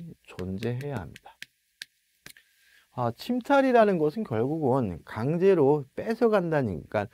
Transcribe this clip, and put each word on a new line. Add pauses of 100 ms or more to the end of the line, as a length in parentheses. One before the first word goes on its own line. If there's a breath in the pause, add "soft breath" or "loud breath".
(240)
존재해야
합니다. (1600 soft breath)
아,
침탈이라는
것은
결국은
강제로 (120)
뺏어간다는,
그러니까